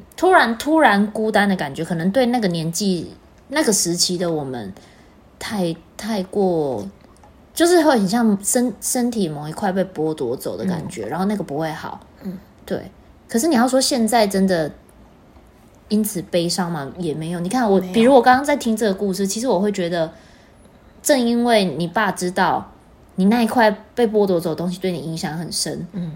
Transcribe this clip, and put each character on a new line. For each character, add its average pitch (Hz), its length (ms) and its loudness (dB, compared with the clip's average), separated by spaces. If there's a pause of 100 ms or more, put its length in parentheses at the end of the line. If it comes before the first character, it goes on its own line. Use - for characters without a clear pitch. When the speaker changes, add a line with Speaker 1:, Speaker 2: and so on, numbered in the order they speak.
(180)
Speaker 1:
突 370 140 4
然， 240 260 6
突 320 220 0
然 214 320 4
孤 220 200 -2
单 208 160 2
的 190 80 0
感 175 180 -4
觉， 165 120 -6
可 175 100 -4
能 170 160 -2
对 262 140 2
那 247 140 0
个 214 100 0
年 165 200 -4
纪、 180 460 -2 (320)
那 302 160 0
个 233 80 2
时 175 240 0
期 175 220 -2
的 175 120 -2
我 151 140 -2
们 117 300 -8 (680)
太， 180 360 -4 (200)
太 214 280 -4
过， 160 640 -2 (680)
就 330 120 2
是 349 180 6
会 311 80 4
很 208 160 2
像 220 360 2
身-， 247 380 -2
身 240 300 -2
体 202 180 -2
某 147 180 -8
一 156 60 -6
块 190 180 -2
被 190 140 0
剥 156 280 -4
夺 135 220 -4
走 101 220 -8
的 110 80 -6
感 90 240 -4
觉， 107 160 -10
Speaker 2:
嗯。 110 40 -10
Speaker 1:
然 156 100 -4
后 190 60 -2
那 208 100 0
个 202 80 -6
不 143 140 -8
会 160 140 -4
好。 - 280 -12 (240)
Speaker 2:
嗯。 190 140 -10 (280)
Speaker 1:
对。 - 260 -8 (380)
可 233 80 0
是 262 100 0
你 320 80 2
要 233 120 4
说 254 120 2
现 254 260 2
在 220 200 2
真 196 220 2
的 165 240 -2 (1160)
因 214 140 2
此 185 200 -6
悲 175 240 0
伤 175 240 -2
吗？ 139 260 -6
也 170 160 -4
没 156 180 -6
有。 175 80 -6
你 175 100 -4
看 240 200 0
我， 196 100 4
Speaker 2:
没 180 80 -2
有。 185 60 -8
Speaker 1:
比 226 80 4
如 254 120 8
我 247 80 8
刚 254 140 6
刚 269 80 0
在 294 120 0
听 220 200 -2
这 233 100 -2
个 196 80 2
故 196 200 -2
事， 190 140 -2
其 208 140 -6
实 262 80 -4
我 180 100 2
会 208 120 0
觉 185 180 -4
得， 170 200 -2 (920)
正 285 180 2
因 233 240 2
为 226 220 4
你 165 200 -2
爸 202 240 0
知 180 220 -4
道 185 340 0 (500)
你 190 100 2
那 233 180 4
一 220 40 2
块 220 220 4 (240)
被 240 140 2
剥 208 180 2
夺 185 140 2
走 165 120 -2
的 - 40 -4
东 175 160 -4
西 175 80 -10
对 185 140 -4
你 156 60 -6
影 165 180 -8
响 160 200 -6
很 170 140 -8
深， 160 400 -6
Speaker 2:
嗯。 175 240 -8